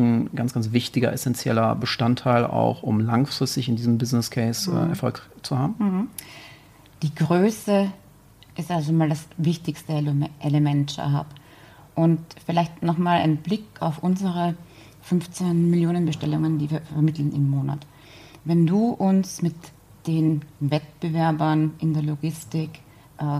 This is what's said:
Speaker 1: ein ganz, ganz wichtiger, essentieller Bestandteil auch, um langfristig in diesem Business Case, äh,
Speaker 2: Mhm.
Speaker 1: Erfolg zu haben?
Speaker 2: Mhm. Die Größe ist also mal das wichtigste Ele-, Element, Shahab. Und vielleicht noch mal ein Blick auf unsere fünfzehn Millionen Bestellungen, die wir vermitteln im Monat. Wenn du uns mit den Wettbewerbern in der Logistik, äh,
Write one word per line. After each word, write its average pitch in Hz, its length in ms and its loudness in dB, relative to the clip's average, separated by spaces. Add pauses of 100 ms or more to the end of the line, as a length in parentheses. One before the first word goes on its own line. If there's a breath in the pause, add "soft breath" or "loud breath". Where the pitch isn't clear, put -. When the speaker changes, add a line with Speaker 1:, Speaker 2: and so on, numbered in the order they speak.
Speaker 1:
ein 117 300 2
ganz, 120 200 -4
ganz 110 180 -2
wichtiger, 120 400 0
essentieller 113 640 0
Bestandteil 120 680 0
auch, 117 360 0
um 110 200 0
langfristig 123 640 0
in 117 80 0
diesem 117 220 2
Business 120 340 0
Case, 117 400 -2
äh, 113 140 0
Speaker 2:
Mhm. 165 40 0
Speaker 1:
Erfolg - 400 -4 (140)
zu 131 160 -2
haben? 170 180 -2
Speaker 2:
Mhm. 202 300 0 (960 loud breath)
Die 147 100 -2
Größe 196 800 2 (640)
ist 175 160 -8
also 160 220 0
mal 160 160 4
das 139 180 -4 (100)
wichtigste 160 560 -2
Ele-, 147 360 0 (100)
Element, 143 520 2
Shahab. 143 360 -2 (680 loud breath)
Und 165 240 4 (260)
vielleicht 170 380 -2
noch 170 140 0
mal 175 220 2
ein 156 180 2
Blick 196 260 -4 (160)
auf 160 240 -4
unsere 180 520 0 (460 loud breath)
fünfzehn 170 680 0
Millionen 170 360 2
Bestellungen, 156 540 0
die 147 100 -2
wir 156 120 -2
vermitteln 151 520 0
im 143 160 2
Monat. 139 360 -2 (580 loud breath)
Wenn 170 240 4
du 214 220 2
uns 190 520 0
mit 170 140 -2 (520)
den 156 340 2 (180)
Wettbewerbern 156 1200 0
in 160 140 0
der 151 100 0
Logistik, 156 760 -4 (380 soft breath)
äh, 143 220 -2